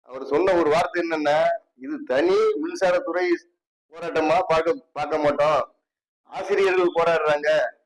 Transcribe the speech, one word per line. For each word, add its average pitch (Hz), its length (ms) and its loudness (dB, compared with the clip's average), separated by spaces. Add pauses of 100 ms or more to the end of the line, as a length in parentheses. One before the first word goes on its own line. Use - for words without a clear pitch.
அவர் 131 260 -12
சொன்ன 165 260 2
ஒரு 165 180 2
வார்த்தை 175 320 0
என்னன்னா, 156 420 0 (320)
"இது 135 300 -12
தனி 165 300 2
மின்சாரத்துறை 180 880 0 (640)
போராட்டமா 160 560 -2
பார்க்க, 165 280 0 (180)
பார்க்க 151 260 -4
மாட்டோம், 147 580 0 (460)
ஆசிரியர்கள் 185 840 0
போராடுறாங்க 151 560 2 (260)